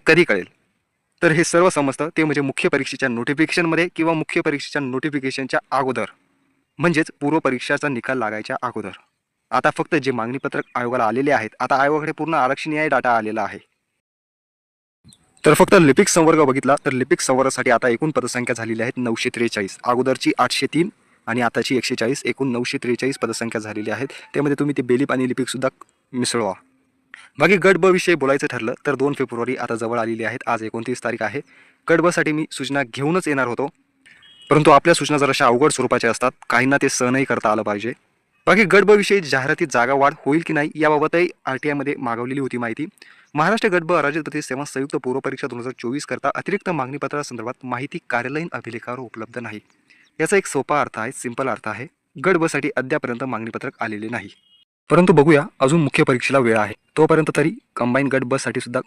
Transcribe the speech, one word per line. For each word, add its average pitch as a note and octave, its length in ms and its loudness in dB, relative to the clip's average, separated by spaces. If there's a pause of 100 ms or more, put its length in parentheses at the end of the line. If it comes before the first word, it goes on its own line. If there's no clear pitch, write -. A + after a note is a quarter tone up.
कधी D#3+ 180 6
कळेल? F#2+ 200 0 (800)
तर E3 100 4
हे D#3+ 120 2
सर्व F3 240 4
समजतं D3 480 0
ते D#3+ 80 2
म्हणजे D3 160 0
मुख्य C#3 280 -2
परीक्षेच्या C#3 400 -2
नोटिफिकेशनमध्ये D#3 800 -2 (100)
किंवा D#3+ 160 2
मुख्य D#3+ 280 -2
परीक्षेच्या D3 420 -4
नोटिफिकेशनच्या C3+ 800 -4 (100)
अगोदर, B2+ 400 -2 (680)
म्हणजेच D#3 320 0 (100)
पूर्व D3 180 0
परीक्षाचा C#3+ 500 -2
निकाल C3 300 -4
लागायच्या A2 440 -6
अगोदर. A2 280 -6 (600)
आता B2+ 260 2
फक्त - 180 -4
जे C3+ 160 0
मागणीपत्रक C3 540 -6 (100)
आयोगाला A#2+ 300 -2
आलेले C3 280 0
आहेत, A2 180 0 (100)
आता B2+ 160 0
आयोगाकडे D3+ 360 0
पूर्ण D#3 220 -6
आरक्षण C#3 380 0
न्याय D3+ 160 -2
डेटा B2 280 2
आलेला A2 260 -4
आहे. G2 160 -8 (1900)
तर D3+ 100 8
फक्त F#3 200 6
लिपिक F3 340 6
संवर्ग D#3+ 360 4
बघितला C3+ 320 2 (100)
तर C3+ 60 0
लिपिक C3 280 0
संवर्गासाठी C3 500 0
आता A#2 180 2
एकूण A#2+ 220 0
पदसंख्या B2 440 -4
झालेली A2+ 280 -6
आहेत B2 160 -6
नऊशे B2 360 -2
त्रेचाळीस, A2+ 500 -2
अगोदरची B2+ 540 2
आठशे B2 280 0
तीन E3+ 240 0 (360)
आणि A#2 140 -2
आताची A#2 360 0
एकशे B2 180 -4
चाळीस, B2 300 -2
एकूण C3 280 -2
नऊशे A#2+ 260 -4
त्रेचाळीस B2+ 400 -4
पदसंख्या A2+ 420 -4
झालेली G#2+ 300 -8
आहेत. A2+ 180 -6 (260)
त्यामध्ये C#3+ 240 0
तुम्ही C#3+ 180 -2
ते C#3+ 60 0
बेलीप B2 300 2
आणि C3 160 0
लिपिकसुद्धा C3 400 -4 (440)
मिसळवा. A#2+ 400 -2 (840)
बाकी F3 180 4
गट F#3+ 200 4
ब E3+ 100 2
विषयी F3+ 280 2
बोलायचं C#3+ 320 0
ठरलं A#2 280 -6 (120)
तर C#3+ 80 0
दोन C3+ 180 0
फेब्रुवारी A#2+ 440 -4
आता A#2+ 180 -6
जवळ A#2 240 -4
आलेली A2+ 260 -4
आहेत, A2+ 220 -6
आज A#2 160 -2
एकोणतीस A#2 420 -8
तारीख A2+ 180 -6
आहे. A2 180 -6 (480)
गट E3 120 4
ब E3 80 2
साठी D#3+ 240 0
मी D#3 180 -2
सूचना C#3 340 -4
घेऊनच C#3+ 440 -4
येणार C3+ 180 0
होतो, A#2+ 200 -4 (840)
परंतु D3+ 200 6
आपल्या D3+ 240 8
सूचना D3 240 0
जराशा C3+ 280 2
अवघड B2 240 4
स्वरूपाच्या B2 400 0
असतात, B2+ 200 -2 (200)
काहींना B2+ 320 4
ते C#3 60 4
सहनही B2+ 360 0
करता A2 280 0
आलं A2 100 0
पाहिजे. G#2 300 -4 (540)
बाकी F#3 180 6
गट F#3+ 200 6
ब G3 80 6
विषयी G3+ 280 4
जाहिरातीत D3 480 -2
जागा B2 260 2
वाढ C#3 200 4 (100)
होईल D#3 220 2
की D#3 60 -4
नाही D3+ 240 -2
याबाबतही D3+ 520 2 (180)
आरटीआयमध्ये C#3+ 520 -4
मागवलेली B2 420 -4
होती B2 180 -6
माहिती. A#2+ 280 -6 (480)
महाराष्ट्र F#3+ 340 2
गट F3 140 2
ब D#3+ 120 -2
राज्य D3+ 260 0
तंत्रीय D3+ 220 -6
सेवा C3 220 -8
संयुक्त C#3 320 -6
पूर्व C3 240 -4
परीक्षा C3+ 260 -6
दोन A#2+ 140 -10
हजार B2+ 200 -10
चोवीस B2 260 -6
करता B2+ 280 -4
अतिरिक्त F#3+ 360 -6
मागणीपत्रासंदर्भात C3+ 920 -8
माहिती B2 340 -8 (120)
कार्यालयीन C3 420 -4
अभिलेखावर A#2+ 460 -10
उपलब्ध A2+ 400 -14
नाही. A2 220 -12 (580)
याचा D#3+ 180 2
एक F#3+ 100 0
सोपा C#3+ 340 -2
अर्थ A#2+ 180 -4
आहे, A2+ 140 -6
सिंपल B2+ 360 -6
अर्थ A2 200 -6
आहे, G#2+ 180 -8 (300)
गट F3+ 200 2
ब E3 100 2
साठी D3 300 -4
अद्यापर्यंत C3 480 -2
मागणीपत्रक A2+ 560 -6
आलेले A2 280 -6
नाही. G#2 200 -8 (600)
परंतु F3 220 8
बघूया, C#3+ 300 6 (180)
अजून C#3 220 4
मुख्य D3 220 2
परीक्षेला C3 340 0
वेळ A2+ 200 4
आहे, G#2 160 -2 (220)
तोपर्यंत D#3 400 4
तरी D3+ 140 2 (260)
कंबाईन B2 320 0
गट C3 160 0
ब B2 120 0
साठी B2+ 240 -4
सुद्धा B2 260 -4